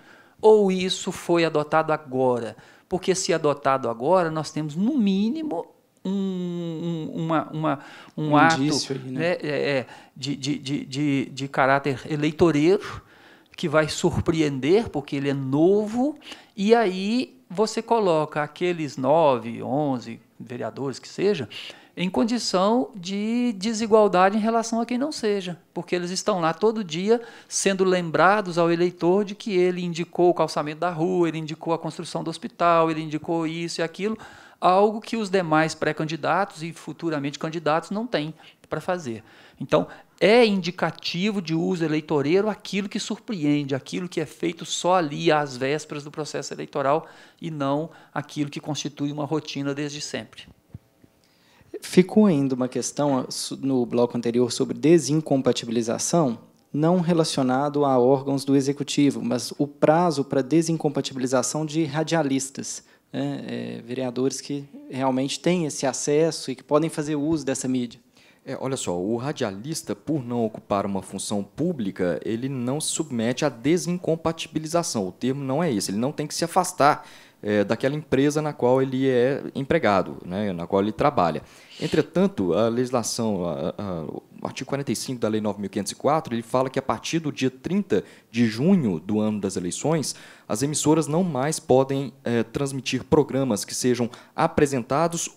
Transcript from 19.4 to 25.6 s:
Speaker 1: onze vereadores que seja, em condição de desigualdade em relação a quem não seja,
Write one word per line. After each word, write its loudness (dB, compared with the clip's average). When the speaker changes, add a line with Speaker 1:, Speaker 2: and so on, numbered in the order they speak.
Speaker 1:
onze -4
vereadores -8
que -20
seja, -2
em -2
condição 0
de -2
desigualdade 4
em 2
relação 0
a -2
quem -2
não -2
seja, -2